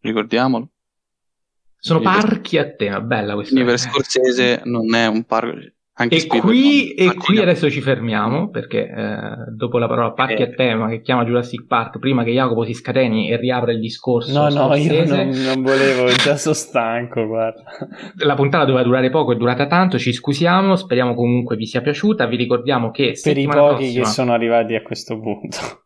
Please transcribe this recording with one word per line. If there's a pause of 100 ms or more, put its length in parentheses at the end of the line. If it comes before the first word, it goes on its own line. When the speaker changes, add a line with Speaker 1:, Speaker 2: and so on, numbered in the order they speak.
Speaker 1:
Ricordiamolo. (1080)
Speaker 2:
Sono
Speaker 1:
Quindi
Speaker 2:
parchi
a
tema,
bella
questa.
Speaker 1:
Universe
Scorsese
non
è
un
parco, (440)
anche
Speaker 2:
E
Speaker 1:
Spielberg
Speaker 2:
qui,
Speaker 1:
non
Speaker 2:
e
qui (100)
Speaker 1:
immagina
Speaker 2:
adesso
ci
fermiamo,
perché,
eh, (360)
dopo
la
parola
parchi
Speaker 1:
Eh.
Speaker 2:
a
tema
che
chiama
Jurassic
Park,
prima
che
Jacopo
si
scateni
e
riapra
il
discorso
Speaker 3:
No,
no,
io
Speaker 2:
scorsese,
Speaker 3:
non,
non
volevo, (160)
già
so
stanco,
guarda. (560)
Speaker 2:
la
puntata
doveva
durare
poco,
è
durata
tanto,
ci
scusiamo,
speriamo
comunque
vi
sia
piaciuta,
vi
ricordiamo
che
Speaker 3:
Per
i
Speaker 2:
settimana
Speaker 3:
pochi
che
Speaker 2:
prossima
Speaker 3:
sono
arrivati
a
questo
punto. (300)